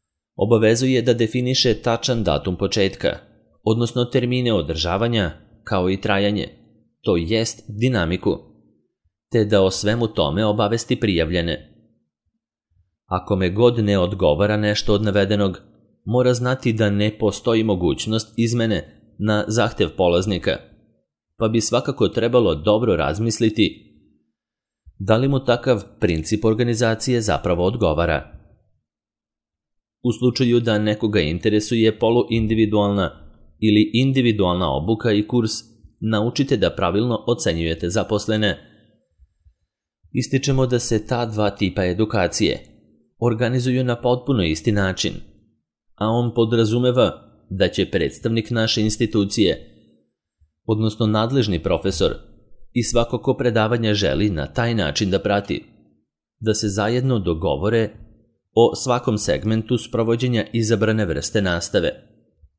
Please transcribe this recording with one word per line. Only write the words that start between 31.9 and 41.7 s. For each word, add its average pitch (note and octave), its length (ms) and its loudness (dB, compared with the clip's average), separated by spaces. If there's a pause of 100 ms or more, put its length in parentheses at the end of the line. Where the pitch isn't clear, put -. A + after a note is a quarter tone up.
poluindividualna A2 1120 2 (500)
ili G#2+ 340 4
individualna G#2+ 800 2
obuka G#2+ 400 -2
i G#2 140 0
kurs A2+ 260 0 (480)
„Naučite A2+ 560 0
da F#2+ 140 2
pravilno G#2 560 -2
ocenjujete E2 640 -2
zaposlene“, G#2+ 680 -2 (1500)
ističemo C3 540 0
da B2 120 0
se A2 280 -2
ta A#2+ 200 -2
dva G#2+ 240 -2
tipa F#2+ 340 -2